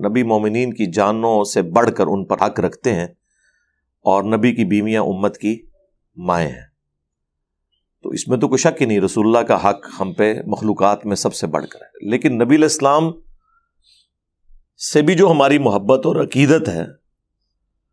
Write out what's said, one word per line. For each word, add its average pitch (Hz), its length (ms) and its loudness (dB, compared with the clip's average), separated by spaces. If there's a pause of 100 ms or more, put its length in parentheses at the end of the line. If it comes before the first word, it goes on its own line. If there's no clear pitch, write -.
नबी 110 220 0
मोमिनीन 113 480 0
की 107 200 -2
जानों 107 520 0
से 101 180 -2
बढ़कर 92 460 0
उन 98 180 -2
पर 92 160 -2
हक 107 180 0
रखते 90 320 -2
हैं 87 240 -4 (920)
और 98 200 2
नबी 110 260 0
की 113 140 -2
बीवियां 104 380 0
उम्मत 98 320 -4
की 113 300 -6 (520)
माएँ 87 300 -2
हैं। 64 240 -16 (1300)
तो - 80 -10
इसमें - 260 -4
तो - 80 2
कोई 127 100 2
शक 160 220 0
ही 139 60 0
नहीं, 107 160 0
रसूलुल्लाह 110 420 2
का 113 140 2
हक 101 240 0 (120)
हम 95 200 -8
पे 107 340 0
मखलूकात 104 580 0
में 101 100 -4
सबसे - 320 -4
बढ़कर - 380 -8
है। - 240 -12
लेकिन 123 320 0
नबी 123 140 4
अलैहिस्सलाम 151 580 2 (1600)
से - 240 0
भी 165 140 2
जो 196 120 6
हमारी 147 320 4
मोहब्बत 120 460 2
और 165 160 0
अकीदत 143 460 2
है, 85 200 -4 (1040)